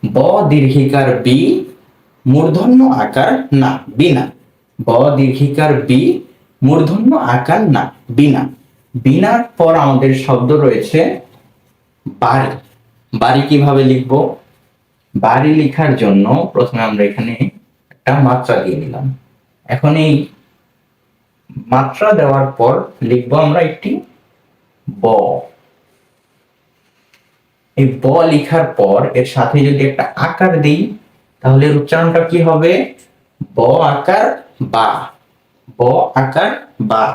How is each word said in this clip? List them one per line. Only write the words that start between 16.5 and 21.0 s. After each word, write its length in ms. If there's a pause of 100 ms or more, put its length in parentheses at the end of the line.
আমরা 220
এখানে 280 (560)
একটা 320
মাত্রা 380
দিয়ে 200
নিলাম। 280 (640)
এখন 280
এই 180 (1500)